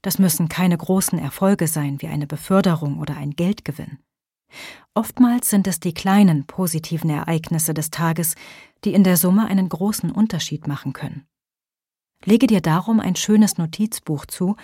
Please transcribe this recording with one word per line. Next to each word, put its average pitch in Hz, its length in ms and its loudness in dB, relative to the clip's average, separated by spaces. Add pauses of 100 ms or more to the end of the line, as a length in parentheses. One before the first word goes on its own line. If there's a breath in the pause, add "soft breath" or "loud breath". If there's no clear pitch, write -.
Das - 180 -4
müssen 170 300 2
keine 175 280 2
großen 185 420 0
Erfolge 175 480 0
sein, 143 340 -4
wie 165 60 -8
eine 147 200 -4
Beförderung 160 720 0
oder 147 180 -8
ein 143 140 -8
Geldgewinn. - 680 -6 (920 loud breath)
Oftmals 240 560 2
sind 196 180 2
es 180 120 -4
die 170 140 -4
kleinen 190 520 4
positiven 160 640 -4
Ereignisse 160 640 -2
des 151 160 -4
Tages, 165 460 -2 (480 loud breath)
die 208 100 0
in 196 100 6
der 180 140 6
Summe 190 300 2
einen 190 200 0
großen 180 440 -2
Unterschied 180 560 -2
machen 143 260 -6
können. 143 340 -10 (960)
Lege 220 240 4
dir 202 140 4
darum 180 380 2
ein 180 160 -2
schönes 208 420 4
Notizbuch 165 680 -4
zu 185 380 -4